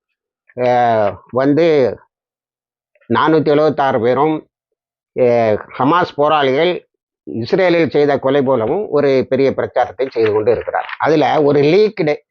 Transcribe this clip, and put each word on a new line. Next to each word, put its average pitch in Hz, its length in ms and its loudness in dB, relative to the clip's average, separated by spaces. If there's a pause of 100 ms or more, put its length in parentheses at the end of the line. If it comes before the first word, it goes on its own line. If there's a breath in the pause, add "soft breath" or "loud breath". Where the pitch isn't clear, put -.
(560)
அஹ், 120 600 0 (140)
வந்து 143 680 2 (1160)
நானூத்தி 147 320 2
எழுவத்தாறு 147 560 0
பேரும், 135 460 0 (720)
அஹ், 117 400 2 (200)
ஹமாஸ் 165 360 0
போராளிகள் 151 680 0 (380)
இஸ்ரேலில் 165 640 -2
செய்த 143 300 0
கொலை 135 220 0
போலவும் 131 480 -2
ஒரு 135 400 0
பெரிய 131 240 0
பிரச்சாரத்தை 123 560 -4
செய்து 110 220 0
கொண்டு 107 200 0
இருக்கிறார். - 460 -4
அதுல 143 460 0
ஒரு 143 180 2
லீக்டு, 170 540 0 (160)